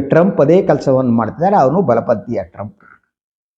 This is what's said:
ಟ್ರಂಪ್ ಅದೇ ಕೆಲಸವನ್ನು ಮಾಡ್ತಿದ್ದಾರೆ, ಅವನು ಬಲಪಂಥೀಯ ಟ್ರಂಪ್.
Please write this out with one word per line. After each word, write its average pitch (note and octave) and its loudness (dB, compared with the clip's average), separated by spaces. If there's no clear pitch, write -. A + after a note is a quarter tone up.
ಟ್ರಂಪ್ F3 2
ಅದೇ E3 4
ಕೆಲಸವನ್ನು C3 0
ಮಾಡ್ತಿದ್ದಾರೆ, B2+ -2
ಅವನು D#3 2
ಬಲಪಂಥೀಯ A#2 -2
ಟ್ರಂಪ್. G2+ -16